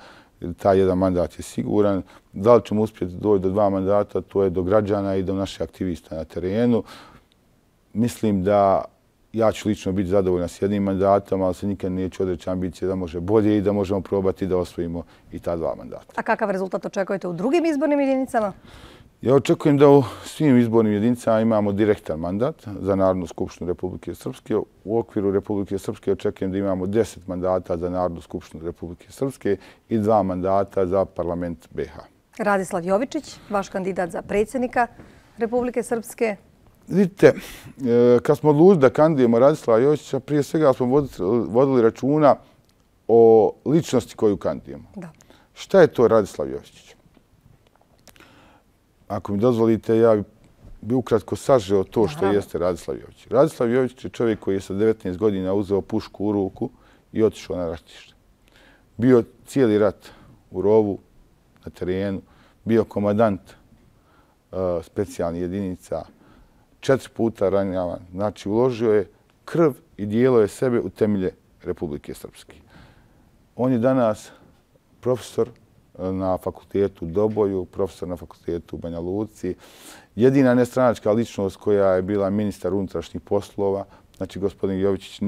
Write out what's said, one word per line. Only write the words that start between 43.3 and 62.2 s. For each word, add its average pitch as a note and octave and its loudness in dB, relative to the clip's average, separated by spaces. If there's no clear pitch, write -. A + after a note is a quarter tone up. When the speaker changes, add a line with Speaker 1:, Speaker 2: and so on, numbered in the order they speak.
Speaker 1:
ličnosti B2+ -2
koju G2+ 2
kandidujemo. C#2+ -8
Speaker 2:
Da. F3 -16
Speaker 1:
Šta - 2
je D#3 8
to A#2+ 4
Radislav G2 0
Jovičić? - -16
Ako G#2 -8
mi G2+ -2
dozvolite, A2+ 2
ja A2+ 6
bi, G2+ 0
bi A2 -6
ukratko A2+ -2
sažeo G2 2
to G#2 0
što D3+ -10
Speaker 2:
Naravno. G2+ 2
Speaker 1:
jeste F#2 -6
Radislav E2+ -4
Jović. - -20
Radislav C3 2
Jović B2+ -2
je F#2+ -12
čovjek A2+ -2
koji G2 -2
je G2 -2
sa F#2+ -10
devetnaest G2+ -2
godina F#2+ 0
uzeo G2 -2
pušku - -6
u G#2 -2
ruku G2+ -4
i G#2+ -2
otišao F#2+ -2
na F2 -6
ratište. - -14
Bio A#2+ 6
cijeli A2+ 2
rat G2+ 0
u F#2 -6
rovu, G#2 2
na E2 -16
terenu, F#2+ -6